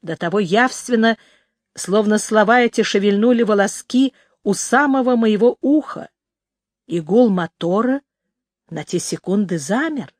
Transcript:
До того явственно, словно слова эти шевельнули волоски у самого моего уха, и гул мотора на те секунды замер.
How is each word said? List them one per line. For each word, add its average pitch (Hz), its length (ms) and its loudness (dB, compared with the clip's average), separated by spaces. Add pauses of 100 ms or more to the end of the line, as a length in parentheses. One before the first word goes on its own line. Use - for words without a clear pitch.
До 160 140 -10
того 180 240 -4
явственно, 226 760 0 (580)
словно 208 420 0
слова 214 440 2
эти 233 220 0
шевельнули 208 600 2
волоски 214 680 0 (300)
у 202 100 0
самого 254 640 0
моего 226 460 2
уха, - 480 -2 (760)
и 170 140 -4
гул 208 300 4
мотора 196 720 -2 (680)
на 156 140 -12
те - 160 -6
секунды 180 580 -4
замер. 220 640 -4